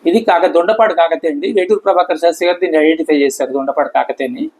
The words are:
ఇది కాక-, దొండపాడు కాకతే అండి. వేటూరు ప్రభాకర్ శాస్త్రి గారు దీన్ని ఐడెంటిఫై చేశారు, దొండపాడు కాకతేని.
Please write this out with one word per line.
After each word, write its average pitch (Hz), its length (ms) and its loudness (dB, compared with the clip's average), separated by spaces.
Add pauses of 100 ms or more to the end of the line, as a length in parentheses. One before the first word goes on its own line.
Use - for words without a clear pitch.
ఇది 190 140 2
కాక-, 185 260 2
దొండపాడు 190 480 2
కాకతే 165 340 0
అండి. 156 240 -4
వేటూరు 196 280 0
ప్రభాకర్ 180 380 0
శాస్త్రి 170 300 0
గారు 175 120 -2
దీన్ని 165 180 0
ఐడెంటిఫై 156 380 2
చేశారు, 135 360 0
దొండపాడు 139 360 -2
కాకతేని. 131 720 -6